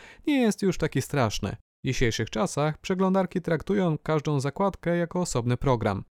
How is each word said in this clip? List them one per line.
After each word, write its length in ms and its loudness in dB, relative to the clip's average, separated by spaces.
nie 140 4
jest 200 2
już 160 2
taki 240 0
straszny. 540 0
W 40 -2
dzisiejszych 420 0
czasach 480 -2
przeglądarki 640 0
traktują 560 0
każdą 420 0
zakładkę 580 -2
jako 240 -2
osobny 360 0
program. 560 0